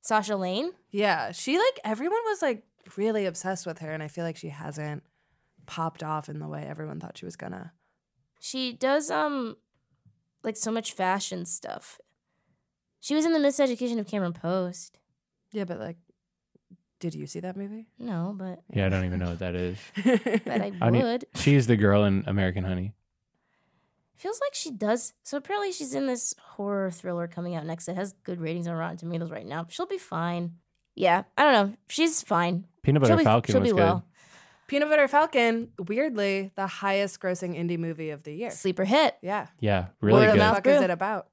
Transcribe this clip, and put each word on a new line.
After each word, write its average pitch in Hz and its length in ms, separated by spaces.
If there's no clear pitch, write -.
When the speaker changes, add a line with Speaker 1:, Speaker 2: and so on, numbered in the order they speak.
Speaker 1:
Sasha 214 340
Lane? 196 360
Speaker 2:
Yeah. 180 420
She, 285 260
like, 508 260
everyone 294 420
was, 415 160
like, 247 220
really 214 280
obsessed 180 400
with 160 140
her, 156 120
and 156 100
I 151 60
feel 170 160
like 165 140
she 165 120
hasn't 151 540
popped 160 380
off 156 260
in 151 100
the 151 80
way 151 200
everyone 156 320
thought - 180
she 180 80
was 170 100
gonna. - 380
Speaker 1:
She 254 340
does, 285 380
um, 285 440
like, 220 140
so 220 140
much 226 220
fashion 185 520
stuff. - 540
She - 140
was 311 120
in 330 80
The 311 60
Miseducation 247 600
of 202 80
Cameron 185 260
Post. 180 640
Speaker 2:
Yeah, 208 140
but, 175 140
like, 170 180
did 165 140
you 147 140
see 170 140
that 185 140
movie? 208 300
Speaker 1:
No, 202 360
but 185 280
Speaker 3:
Yeah, 98 140
I - 20
don't 92 160
even 90 140
know 90 100
what 85 100
that 90 140
is. 90 240
Speaker 2:
<laughs> 196 80
Speaker 1:
but 226 580
I 202 100
Speaker 3:
I 113 80
need 120 140
Speaker 1:
would. 240 220
Speaker 3:
She - 200
is 127 120
the 117 100
girl 104 260
in 98 220
American 95 380
Honey. 92 300
Speaker 1:
Feels 440 260
like 554 140
she 320 160
does. 220 420
So - 140
apparently 403 340
she's 277 240
in 277 120
this 247 320
horror 196 520
thriller 175 360
coming 175 280
out 156 100
next. 165 220
It 175 80
has 190 180
good 180 180
ratings 170 260
on 170 80
Rotten 170 220
Tomatoes 165 340
right - 140
now. 156 240
She'll - 180
be 381 100
fine. 175 560
Yeah, 180 280
I 269 60
don't 294 100
know. 202 240
She's 320 320
fine. 175 440
Speaker 3:
Peanut 147 180
Speaker 1:
She'll 127 80
Speaker 3:
Butter 110 80
Speaker 1:
be, 330 60
Speaker 3:
Falcon 117 300
Speaker 1:
she'll - 80
Speaker 3:
was 247 100
Speaker 1:
be 196 60
Speaker 3:
good. - 60
Speaker 1:
well. 175 220
Speaker 2:
Peanut 285 220
Butter 294 180
Falcon, 247 600
weirdly, 202 680
the 196 120
highest 196 520
grossing 180 400
indie 170 200
movie 160 320
of 147 120
the 151 100
year. 226 180
Speaker 1:
Sleeper 190 340
hit. 277 360
Speaker 2:
Yeah. 190 260
Speaker 3:
Yeah, 98 280
really 104 200
Speaker 1:
Word - 80
of - 60
Speaker 3:
good. 101 40
Speaker 1:
mouth - 160
Speaker 2:
What 190 80
the 262 60
fuck 285 60
is 285 40
Speaker 1:
brew. 196 60
Speaker 2:
it 180 60
about? 190 420